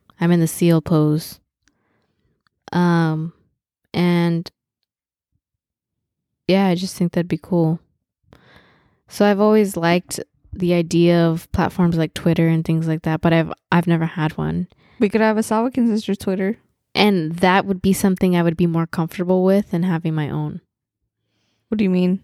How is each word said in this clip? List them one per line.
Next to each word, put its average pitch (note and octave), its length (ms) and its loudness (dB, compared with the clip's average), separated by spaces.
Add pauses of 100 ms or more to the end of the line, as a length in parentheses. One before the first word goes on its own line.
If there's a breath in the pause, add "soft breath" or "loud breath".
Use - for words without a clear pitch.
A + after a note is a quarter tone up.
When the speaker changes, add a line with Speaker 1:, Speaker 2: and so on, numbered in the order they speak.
(220)
Speaker 1:
I'm E3+ 100 4
in F3 80 4
the E3 80 2
seal E3 340 2
pose. D3+ 600 0 (1300)
Um, E3 600 0 (600)
and E3+ 560 0 (2000)
yeah, F#3+ 200 2
I F3 80 2
just F#3 200 -8
think F3 180 -2
that'd F3 140 -2
be - 140 -4
cool. E3+ 380 -2 (1300 soft breath)
So - 180 0
I've G3+ 140 2
always G#3+ 360 2
liked E3+ 440 -2 (340)
the F3 200 -2
idea E3+ 540 4
of E3 240 -4
platforms E3+ 460 0
like D#3+ 160 -2
Twitter E3 340 0
and E3 180 0
things E3 220 -2
like D#3+ 160 -4
that, D#3+ 180 -4
but E3 120 2
I've, D#3+ 180 0 (200)
I've F3 160 2
never E3 180 0
had D#3 320 -4
one. D#3+ 300 -4 (320 soft breath)
Speaker 2:
We G3+ 100 2
could A3 120 0
have A3 160 2
a A3 40 -2
Salvakin A#3 460 -2
Sisters G#3+ 300 -2
Twitter. F#3+ 400 -4 (360)
Speaker 1:
And F3 440 0
that F#3 280 2
would F#3+ 160 -4
be G3 120 2
something F#3+ 420 0
I F3 80 2
would E3+ 140 0
be F3 100 2
more E3 180 0
comfortable F3+ 600 -2
with G3 260 2
than F3 120 -2
having E3 300 -2
my D3+ 160 -4
own. D3+ 300 -6 (1080)
Speaker 2:
What G#3+ 80 -4
do G#3+ 80 0
you F#3 40 0
mean? F3+ 340 0